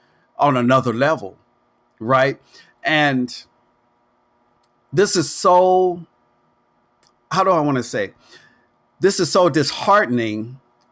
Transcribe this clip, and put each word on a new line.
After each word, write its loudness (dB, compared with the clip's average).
on 2
another 2
level, -4
right? 0
And -2
this 0
is -2
so, 2
how 0
do 2
I 2
wanna -2
say? -6
This 0
is -2
so 4
disheartening -2